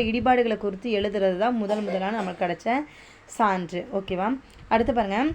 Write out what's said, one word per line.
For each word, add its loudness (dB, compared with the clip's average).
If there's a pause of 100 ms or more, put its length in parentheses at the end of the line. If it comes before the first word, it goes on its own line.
இடிபாடுகளை 2
குறித்து -6
எழுதுறது 2
தான் 2
முதல் 0
முதலான -2
நமக்கு -4
கிடைச்ச -2 (580)
சான்று. 0
ஓகேவா? -2 (400)
அடுத்து 2
பாருங்க, 0 (160)